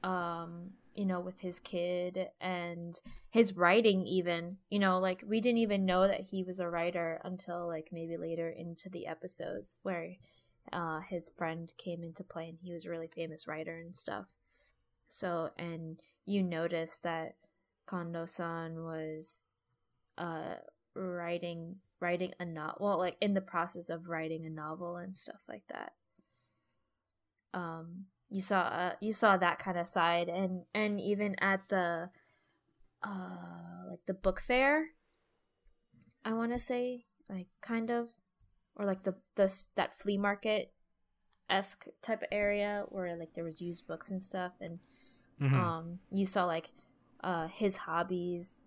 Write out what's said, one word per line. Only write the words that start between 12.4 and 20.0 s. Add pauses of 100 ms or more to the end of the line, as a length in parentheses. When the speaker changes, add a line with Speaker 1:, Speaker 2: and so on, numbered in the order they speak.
Speaker 1:
and
he
was
a
really
famous
writer
and
stuff. (800)
So,
and (260)
you
notice
that (500)
Kondo-san
was, (720)